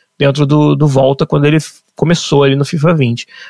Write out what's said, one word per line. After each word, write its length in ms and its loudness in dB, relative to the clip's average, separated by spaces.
dentro 260 0
do, 300 2
do 100 0
Volta, 400 0
quando 200 0
ele 140 2
começou 480 0
ali 120 2
no 100 -2
fifa 280 -2
vinte. 320 -2